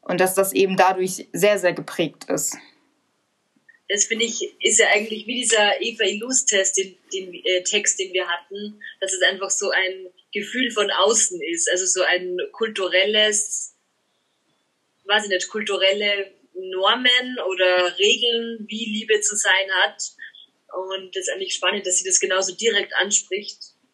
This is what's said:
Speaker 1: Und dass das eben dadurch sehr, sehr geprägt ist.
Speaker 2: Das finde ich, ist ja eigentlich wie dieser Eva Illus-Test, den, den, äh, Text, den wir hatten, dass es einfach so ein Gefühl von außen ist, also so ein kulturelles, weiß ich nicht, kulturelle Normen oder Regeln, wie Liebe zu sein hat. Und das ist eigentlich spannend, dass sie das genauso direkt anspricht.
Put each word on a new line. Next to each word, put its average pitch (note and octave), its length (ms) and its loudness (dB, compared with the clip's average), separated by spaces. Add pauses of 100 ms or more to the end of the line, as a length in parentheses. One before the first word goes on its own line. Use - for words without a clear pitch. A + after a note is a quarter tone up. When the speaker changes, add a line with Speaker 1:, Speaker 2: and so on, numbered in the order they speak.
Speaker 1:
Und F3+ 180 -2
dass F#3 140 4
das G3 180 2
eben F#3+ 240 4
dadurch F#3 560 2
sehr, G3 260 4
sehr F3 140 2
geprägt E3 580 -6
ist. - 260 -2 (1300)
Speaker 2:
Das G3+ 160 2
finde A3+ 200 -2
ich, - 360 -6
ist A3+ 180 4
ja A3 100 6
eigentlich G#3+ 380 0
wie B3 160 -4
dieser G#3 380 2
Eva A3+ 240 -2
Illus-Test, G#3 720 0
den, F#3+ 200 -2 (160)
den, F#3+ 220 -8 (100)
äh, F3+ 180 2
Text, G3+ 360 0
den F#3 140 -6
wir F3+ 160 -2
hatten, G3+ 520 -8 (200)
dass F#3+ 120 -2
es F#3 100 0
einfach F#3 280 0
so - 200 -2
ein F#3 380 -2 (240)
Gefühl A3+ 400 -4
von G#3 180 0
außen F#3 500 2
ist, E3 300 -2
also F3+ 160 0
so F3+ 160 0
ein F3+ 340 0 (160)
kulturelles, G#3 1200 0 (1300)
weiß G#3 200 2
ich G3+ 60 -8
nicht, F#3 180 0
kulturelle G3+ 840 0 (220)
Normen A#3+ 840 0 (100)
oder F3+ 500 2
Regeln, A#3 680 0
wie A3 180 -6
Liebe G#3+ 340 0
zu G3+ 160 -2
sein G3 340 2 (120)
hat. - 200 -2 (880)
Und F#3+ 240 -10
das F#3 140 -4
ist - 20 -2
eigentlich F#3+ 240 -6
spannend, F#3+ 320 -2
dass F3+ 120 2
sie F#3 60 -2
das F#3 140 2
genauso F#3+ 380 0
direkt G#3 400 0
anspricht. - 800 -4 (180)